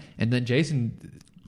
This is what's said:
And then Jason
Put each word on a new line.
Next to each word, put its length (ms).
And 160
then 120
Jason 760